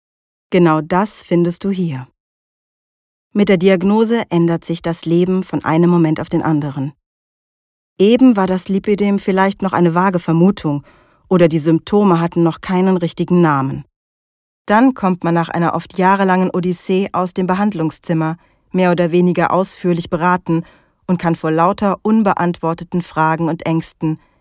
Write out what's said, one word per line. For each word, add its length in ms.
Genau 300
das 440
findest 400
du 60
hier. 360
Mit 160
der 80
Diagnose 720
ändert 340
sich 180
das 220
Leben 380
von 220
einem 260
Moment 300
auf 80
den 140
anderen. 500
Eben 380
war 100
das 220
Lipödem 500
vielleicht 440
noch 100
eine 220
vage 260
Vermutung 640
oder 200
die 100
Symptome 640
hatten 220
noch 180
keinen 360
richtigen 440
Namen. 440
Dann 280
kommt 300
man 100
nach 140
einer 260
oft 240
jahrelangen 520
Odyssee 600
aus 200
dem 140
Behandlungszimmer, 880
mehr 220
oder 200
weniger 400
ausführlich 580
beraten, 540
und 120
kann 160
vor 160
lauter 520
unbeantworteten 1000
Fragen 460
und 180
Ängsten 540